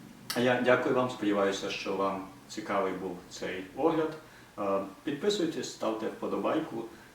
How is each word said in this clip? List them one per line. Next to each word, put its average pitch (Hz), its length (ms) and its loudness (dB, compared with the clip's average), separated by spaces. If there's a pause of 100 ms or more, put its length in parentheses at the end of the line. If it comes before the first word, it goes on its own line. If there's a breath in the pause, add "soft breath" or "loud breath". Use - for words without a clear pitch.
(360)
А 123 40 2
я 123 220 4
дякую 123 340 4
вам, 127 140 4
сподіваюся, 101 600 2
що 98 260 -4
вам 95 320 -2 (220)
цікавий 98 440 0
був 90 240 -6 (120)
цей - 340 -6 (140)
огляд. 156 400 2 (420 loud breath)
Е, 98 200 2 (240)
підписуйтесь, 160 720 0
ставте 110 340 -2
вподобайку. - 760 0 (320 loud breath)